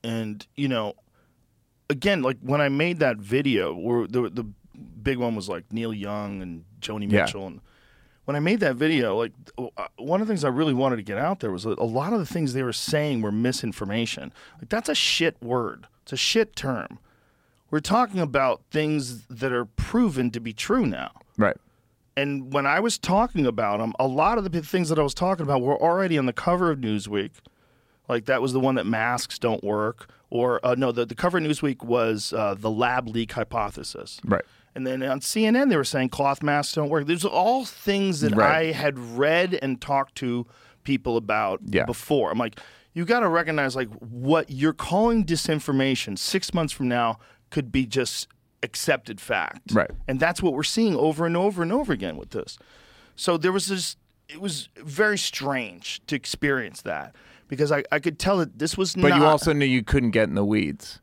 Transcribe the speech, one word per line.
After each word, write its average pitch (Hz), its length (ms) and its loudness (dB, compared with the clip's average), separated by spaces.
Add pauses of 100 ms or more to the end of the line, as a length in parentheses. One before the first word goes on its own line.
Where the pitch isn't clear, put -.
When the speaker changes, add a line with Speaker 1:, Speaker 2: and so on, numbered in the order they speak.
Speaker 1:
And, 113 520 -6
you 139 140 -2
know, 113 260 -2 (960)
again, 156 320 2
like, 127 180 0
when 139 220 0
I 143 80 2
made 160 300 0
that 127 180 2
video, 104 560 0
where 110 320 0
the, 120 240 -2
the 113 140 -6 (580)
big 131 160 -2
one 120 160 -2
was, 101 160 -6
like, 87 200 -6
Neil 113 220 -4
Young 101 480 -6
and 85 240 -12 (160)
Joni 107 320 -6
Speaker 2:
Yeah. 101 120 6
Speaker 1:
Mitchell, 95 220 -6
and 90 140 -16 (640)
when 143 120 -4
I 147 40 -2
made 190 200 2
that 139 160 2
video, 123 420 2
like, 117 140 -4 (240)
w-, 127 200 -8
uh, 95 100 -10 (120)
one 165 240 -2
of 220 40 -2
the 220 60 -2
things 165 120 -2
I 143 40 2
really 139 260 2
wanted 127 220 2
to 107 60 -8
get 101 160 -6
out 170 220 -2
there 113 100 -4
was 92 140 -6
that 110 140 -2
a - 60 0
lot 131 300 -2
of 226 60 0
the 160 60 -4
things 143 280 -2
they 135 80 -2
were 123 100 -2
saying 147 480 -2
were 104 120 -2
misinformation. 110 1000 -4 (260)
Like, - 120 -18
that's 226 180 -2
a 302 60 -2
shit - 480 2
word. 120 440 -4 (180)
It's - 100 -12
a - 20 -6
shit - 400 0
term. 127 420 -6 (720)
We're 151 100 2
talking 208 400 0
about 135 500 2
things 147 560 -2
that 127 260 -4
are 120 140 2
proven 139 640 0
to 117 100 -8
be 113 140 -8
true 220 320 0
now. 69 240 -4 (260)
Speaker 2:
Right. 208 200 4 (600)
Speaker 1:
And 139 360 -2
when 139 140 2
I 147 120 4
was 214 200 0
talking 190 480 2
about 107 340 0
'em, 113 180 -2
a 131 80 2
lot 160 320 2
of 208 60 -2
the 185 60 -4
p-, 170 100 -2
things 170 300 0
that 160 100 2
I - 20 4
was 143 120 0
talking 180 300 0
about 139 180 2
were 139 140 2
already 170 400 2
on 135 100 2
the 123 60 0
cover 175 380 2
of 147 80 0
Newsweek. 104 540 -2 (760)
Like, 117 180 -2
that 131 140 2
was 131 120 0
the 131 80 2
one 131 160 2
that 95 100 0
masks 117 520 -2
don't 113 260 0
work. 107 440 -2 (220)
Or, 120 340 0
uh, 123 120 2
no, 127 160 2
the, 120 140 0
the 117 100 -10
cover 180 220 0
of 160 60 0
Newsweek 147 380 -2
was, 117 500 0
uh, 104 220 0
the 107 160 -2
lab 123 380 0
leak 110 240 -4
hypothesis. - 920 -8
Speaker 2:
Right. - 200 0 (320)
Speaker 1:
And 131 100 -6
then 131 160 -4
on 135 200 -2
C 214 220 0
N 220 120 4
N, 269 140 4
they 190 60 4
were 143 80 4
saying 127 260 0
cloth 139 320 0
masks 147 320 0
don't 151 140 0
work. 147 180 0
These 165 180 0
are 202 80 0
all 233 320 2
things 196 560 -2
that 104 160 2
Speaker 2:
Right. 160 320 4
Speaker 1:
I 160 40 -2
had 143 260 -2
read 147 640 2
and 131 200 -4
talked 139 360 -2
to 120 300 -4 (380)
people 127 320 0
about 107 480 0
Speaker 2:
Yeah. 95 200 2
Speaker 1:
before. 120 460 4
I'm 95 80 2
like, 113 220 -2 (320)
"You 170 120 -2
gotta 226 240 4
recognize, 156 460 2
like, 127 140 -2 (100)
what 123 520 0
you're 143 220 2
calling 220 520 2
disinformation 135 920 0
six - 360 -2
months 165 180 0
from 135 160 -4
now 120 300 2 (320)
could 135 220 -4
be 131 140 2
just 123 400 -2 (380)
accepted 117 560 -2
fact." - 520 -4
Speaker 2:
Right. 104 180 4 (180)
Speaker 1:
And 131 100 -2
that's 165 240 0
what 170 120 2
we're 147 100 -2
seeing 220 320 2
over 156 280 2
and 170 120 0
over 185 260 2
and 165 100 0
over 247 200 0
again 92 240 -4
with 58 140 -14
this. - 280 -8 (560)
So 175 220 0
there 170 160 2
was 190 140 0
this, 190 300 -4 (320)
it 151 120 -16
was 175 360 -8
very 170 420 -2
strange 123 880 -6
to 147 80 -2
experience 131 680 -4
that 76 320 -8 (320)
because 143 240 0
I, 143 220 2
I 147 80 2
could 160 180 -2
tell 190 200 2
that 147 200 -2
this 147 180 -2
was 185 200 -2
Speaker 2:
But 143 140 6
Speaker 1:
not 143 100 6
Speaker 2:
you 151 40 8
also 156 280 6
knew 143 140 2
you 127 180 2
couldn't 127 260 4
get 110 180 4
in 67 60 -4
the 101 100 2
weeds. 101 580 0